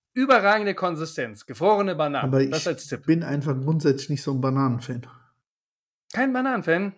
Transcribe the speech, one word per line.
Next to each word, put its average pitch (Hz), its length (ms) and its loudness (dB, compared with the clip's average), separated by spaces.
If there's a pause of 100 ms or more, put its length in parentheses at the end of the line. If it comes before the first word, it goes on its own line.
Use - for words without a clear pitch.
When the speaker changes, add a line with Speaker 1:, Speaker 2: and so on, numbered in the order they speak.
(140)
Speaker 1:
überragende 214 600 4
Konsistenz, 151 720 -6
gefrorene 190 500 2
Bananen. 143 380 0
Speaker 2:
Aber 135 100 4
Speaker 1:
Das 151 180 0
Speaker 2:
ich 175 60 -4
Speaker 1:
als - 200 -4
Tipp. - 180 -8
Speaker 2:
bin 165 160 4
einfach 143 320 -4
grundsätzlich 143 560 0
nicht 143 140 -4
so 143 100 -4
ein 131 80 -2
Bananenfan. 131 640 -2 (1080)
Speaker 1:
Kein 262 200 0
Bananenfan? 202 640 0